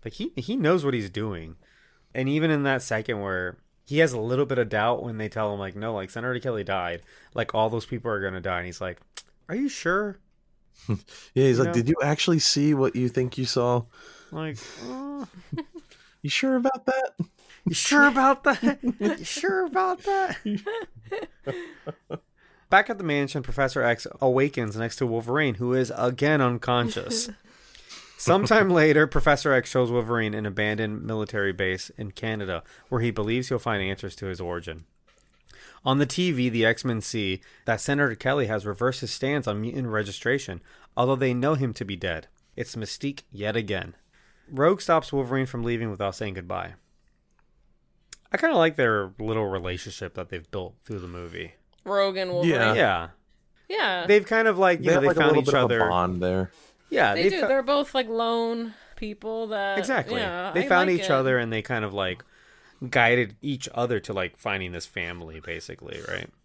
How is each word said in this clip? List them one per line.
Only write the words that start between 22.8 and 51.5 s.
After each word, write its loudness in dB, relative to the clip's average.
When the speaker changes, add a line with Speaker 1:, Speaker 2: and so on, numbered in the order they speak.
Speaker 1:
at -6
the -8
mansion, -2
Professor 0
X 0
awakens 2
next -4
to -2
Wolverine, 0
who -2
is 0
again 2
unconscious. 0
Speaker 3:
<laughs> -20
Speaker 1:
Sometime 4
later, 6
Professor 4
X 2
shows 2
Wolverine 0
an -4
abandoned -2
military -2
base -4
in -10
Canada, -6
where 0
he 2
believes 0
he'll 0
find -2
answers -6
to -10
his -8
origin. -8
On 2
the 4
T 0
V, 0
the 2
X-Men 0
see -2
that 0
Senator 0
Kelly 0
has -2
reversed -2
his -6
stance -2
on -4
mutant -6
registration, -4
although 2
they 2
know 2
him 0
to -8
be -6
dead. -6
It's -8
Mystique -8
yet -6
again. -4
Rogue 2
stops 0
Wolverine 0
from -6
leaving -2
without -4
saying -6
goodbye. -8
I -2
kinda 2
like 4
their 2
little -2
relationship -6
that -8
they've -12
built -8
through -10
the -10
movie. -12